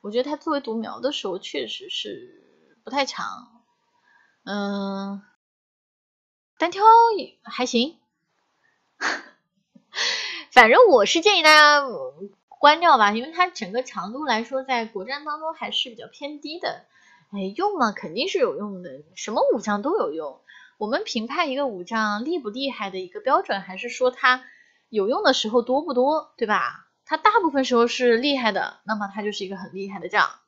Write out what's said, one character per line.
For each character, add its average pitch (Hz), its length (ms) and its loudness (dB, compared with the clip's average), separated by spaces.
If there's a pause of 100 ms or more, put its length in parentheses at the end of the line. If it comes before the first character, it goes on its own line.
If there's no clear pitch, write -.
我 202 100 -12
觉 240 100 0
得 285 80 -4
他 302 60 -4
作 311 180 -4
为 285 60 -2
独 226 160 -8
苗 220 240 -8
的 285 120 -2
时 - 140 -8
候 180 120 -4
确 131 280 -8
实 - 240 -14
是 - 920 -14
不 214 60 -16
太 277 140 -2
强， - 220 -8 (1160)
嗯， 196 760 -6 (1400)
单 339 140 -2
挑 381 120 -6 (360)
也 - 240 -12
还 240 240 -6
行。 254 320 -2 (1000)
<laughs> - 1500 -8
反 233 180 8
正 427 180 8
我 233 160 8
是 330 160 2
建 392 180 4
议 320 40 2
大 311 120 8
家 294 320 8 (600)
关 302 320 4
掉 330 160 6
吧， 208 160 4
因 226 100 -4
为 311 80 -12
它 359 160 0
整 226 260 -10
个 254 100 -4
强 202 320 -10
度 302 100 -8
来 233 180 0
说， 262 200 -8
在 247 240 -4
国 202 180 -10
战 285 220 -10
当 302 120 -8
中 320 140 -8
还 - 180 -10
是 - 200 -6
比 220 60 -20
较 226 100 -18
偏 294 340 -14
低 311 180 -14
的。 - 280 -8 (460)
哎， 196 220 -6
用 392 240 -4
嘛， 220 140 0
肯 170 220 -14
定 262 120 -2
是 403 120 -4
有 190 180 0
用 196 260 -10
的， 143 200 -18 (120)
什 - 180 -12
么 339 200 0
武 247 80 0
将 208 220 -4
都 339 160 -2
有 165 140 -4
用。 151 280 -10 (380)
我 214 80 -6
们 311 180 -4
评 233 220 -6
判 302 240 -4
一 254 40 -4
个 285 120 -2
武 185 180 -8
将 214 400 -4
厉 339 140 -4
不 233 100 -10
厉 262 220 -6
害 208 180 -8
的 190 100 -10
一 185 80 -10
个 208 140 -14
标 285 220 2
准， 196 180 -4
还 185 160 -14
是 240 140 -10
说 254 200 0
他 254 340 2 (440)
有 208 200 0
用 349 140 0
的 269 120 4
时 220 160 -2
候 240 100 4
多 254 220 0
不 330 100 -6
多， 285 460 0
对 214 100 -2
吧？ 170 380 -2 (180)
他 311 120 -4
大 427 240 4
部 330 100 0
分 269 140 0
时 254 100 -2
候 233 140 4
是 240 300 2
厉 277 180 0
害 226 160 0
的， - 320 -6
那 220 100 -4
么 208 180 -8
他 208 100 -10
就 208 100 -4
是 202 120 -8
一 185 40 -10
个 196 80 -10
很 185 180 -14
厉 196 160 -10
害 190 80 -14
的 180 100 -12
将。 190 220 0 (180)